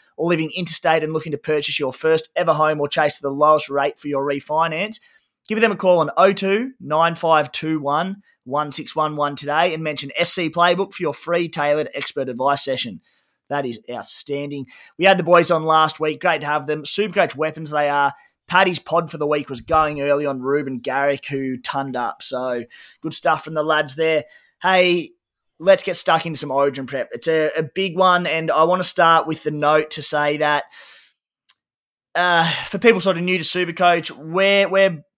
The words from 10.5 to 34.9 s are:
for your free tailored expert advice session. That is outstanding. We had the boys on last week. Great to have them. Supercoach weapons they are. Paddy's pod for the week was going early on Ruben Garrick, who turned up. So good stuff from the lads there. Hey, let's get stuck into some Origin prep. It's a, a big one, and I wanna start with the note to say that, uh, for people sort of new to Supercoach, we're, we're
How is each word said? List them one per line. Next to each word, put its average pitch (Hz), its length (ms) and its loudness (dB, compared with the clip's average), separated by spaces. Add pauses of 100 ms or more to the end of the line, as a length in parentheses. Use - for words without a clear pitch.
for 175 100 -8
your 143 100 -2
free 170 360 -2
tailored 147 440 0
expert 135 360 -6
advice 131 340 0
session. 127 360 -6 (500)
That 143 180 -4
is 113 120 -8 (100)
outstanding. 143 760 -8 (320)
We 170 80 2
had 190 140 6
the 165 40 0
boys 170 280 6
on 160 120 0
last 156 360 2
week. 156 200 -2
Great 165 220 0
to 143 60 -8
have 147 180 -2
them. 151 160 -4
Supercoach 180 540 -2
weapons 156 340 -6
they 147 200 0
are. 139 240 2 (360)
Paddy's 185 300 2
pod 165 320 -2
for 156 60 -12
the 147 100 -2
week 147 220 -2
was 127 100 -8
going 151 400 0
early 143 260 0
on 135 160 -4
Ruben 135 380 -2
Garrick, 139 460 -2
who 135 320 -4
turned 135 400 -6
up. - 260 -6
So 127 400 -4 (380)
good 156 120 -8
stuff - 300 -2
from 160 100 -12
the 151 80 -2
lads 151 340 -2
there. 160 280 0 (380)
Hey, 180 500 2 (480)
let's 185 240 6
get 180 140 -4
stuck 165 280 2
into 160 140 -6
some 147 100 -8
Origin 135 360 0
prep. 127 260 -6
It's 123 160 -8
a, 156 300 0
a 160 60 -2
big 180 340 -4
one, 180 280 4
and 160 240 -4
I 151 140 4
wanna 180 220 2
start 165 420 4
with 156 160 -6
the 151 80 -2
note 151 400 2
to 156 100 -8
say 147 360 -2
that, 147 260 0 (1500)
uh, 170 340 2 (140)
for - 160 -6
people 233 220 4
sort 180 160 0
of 170 60 -4
new 185 140 0
to 165 60 -4
Supercoach, 175 680 0
we're, 190 580 0
we're 190 340 2 (140)